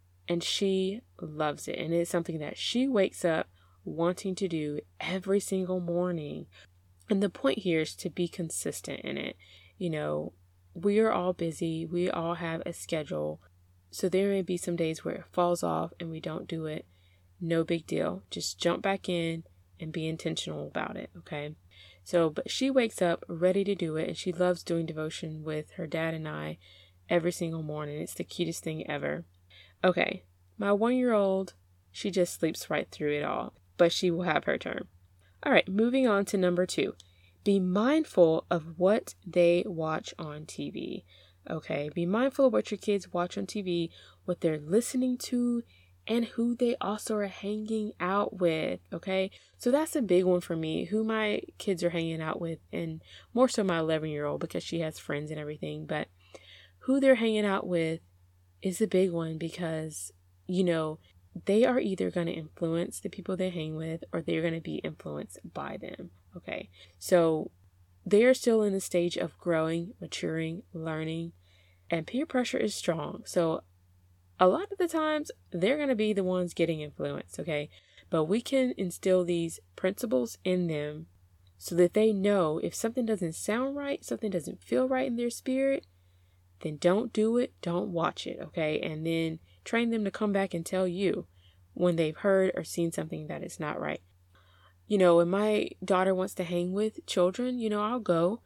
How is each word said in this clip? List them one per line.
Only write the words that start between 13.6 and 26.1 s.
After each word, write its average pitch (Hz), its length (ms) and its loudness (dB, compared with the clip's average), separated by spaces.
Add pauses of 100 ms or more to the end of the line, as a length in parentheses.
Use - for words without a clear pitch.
So - 180 -2
there 190 200 4
may 196 120 2
be 175 160 -2
some 175 180 -4
days 160 300 -2
where 165 100 -4
it 165 160 -12
falls 175 300 2
off 165 380 -2
and 170 100 -8
we 160 100 -8
don't 160 280 -8
do 160 180 -6
it. 156 220 -8 (520)
No 165 240 2
big 165 220 -2
deal. 165 460 -2
Just - 280 -8
jump 175 220 2
back 196 260 -2
in 165 360 -2 (360)
and 160 120 -8
be 160 160 -4
intentional 160 600 -4
about - 280 -4
it, - 220 -10
okay? 151 380 -10 (480)
So, 165 260 4
but - 200 -4
she 269 220 0
wakes 247 300 2
up 170 260 2
ready 185 360 2
to 196 120 0
do 160 200 -2
it, 156 120 -2
and 165 100 -6
she - 140 -4
loves 175 320 2
doing 170 220 0
devotion 156 580 -6
with 156 280 -6
her 170 140 -8
dad 160 280 -2